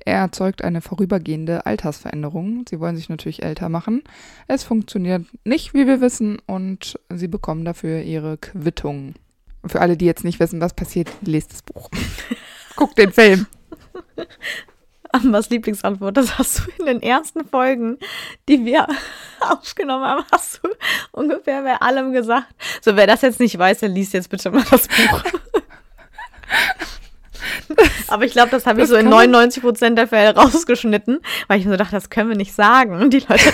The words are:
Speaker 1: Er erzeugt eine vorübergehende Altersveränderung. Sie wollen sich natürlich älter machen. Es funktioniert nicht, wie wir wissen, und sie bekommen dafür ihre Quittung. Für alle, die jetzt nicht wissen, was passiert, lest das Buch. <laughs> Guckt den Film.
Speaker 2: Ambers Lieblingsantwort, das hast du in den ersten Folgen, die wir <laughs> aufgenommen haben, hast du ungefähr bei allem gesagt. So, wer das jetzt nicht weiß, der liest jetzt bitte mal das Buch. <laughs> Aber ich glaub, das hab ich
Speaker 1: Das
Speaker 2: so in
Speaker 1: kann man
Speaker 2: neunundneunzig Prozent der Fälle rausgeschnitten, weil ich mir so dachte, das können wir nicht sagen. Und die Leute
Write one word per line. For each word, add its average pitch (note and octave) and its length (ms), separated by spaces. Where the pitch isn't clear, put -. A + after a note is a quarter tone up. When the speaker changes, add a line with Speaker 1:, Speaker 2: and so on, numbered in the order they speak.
Speaker 1:
Er F#3 140
erzeugt F#3+ 440
eine E3+ 180
vorübergehende E3+ 840
Altersveränderung. F3 1000
Sie E3+ 120
wollen E3+ 160
sich E3 120
natürlich D#3+ 340
älter D#3+ 260
machen. G#3+ 340
Es C4+ 160
funktioniert F#3 580
nicht, C4+ 300
wie C#4 120
wir C4 140
wissen, A3 460
und F#3+ 520
sie F3 160
bekommen D#3+ 360
dafür D#3+ 380
ihre D#3 360
Quittung. D3 760
Für - 140
alle, F3 160
die E3+ 100
jetzt E3 180
nicht F3 160
wissen, E3+ 200
was E3+ 140
passiert, - 340
lest D#3 300
das - 100
Buch. - 280
<laughs> - 460
Guckt - 220
den G3 140
Film. G#3 340
Speaker 2:
Ambers A3+ 380
Lieblingsantwort, G3+ 680
das C4 220
hast - 220
du - 20
in E4 60
den B3 160
ersten D4+ 440
Folgen, B3+ 500
die C4 160
wir B3+ 220
<laughs> - 240
aufgenommen C4+ 640
haben, C#4 260
hast - 320
du - 60
ungefähr C#4 500
bei C4 180
allem C4 320
gesagt. A#3+ 340
So, G#3 140
wer G3+ 100
das A3 160
jetzt B3+ 180
nicht A3+ 180
weiß, F#3 220
der G#3+ 80
liest F#3+ 260
jetzt F#3 160
bitte F#3+ 200
mal A3+ 200
das - 180
Buch. - 400
<laughs> F4 40
Aber G#3+ 160
ich A#3+ 80
glaub, A#3+ 180
das B3+ 160
hab A3 100
ich B3 60
Speaker 1:
Das A3+ 80
Speaker 2:
so A#3+ 60
in A3 60
Speaker 1:
kann A3 80
man A3 100
Speaker 2:
neunundneunzig B3 420
Prozent A#3 360
der A3+ 100
Fälle G#3+ 260
rausgeschnitten, A#3+ 840
weil G3+ 120
ich F3+ 60
mir G3+ 60
so F#3+ 40
dachte, G3 160
das G3 180
können A3+ 180
wir A3 80
nicht G3+ 180
sagen. G#3+ 460
Und B3 120
die C4+ 80
Leute - 320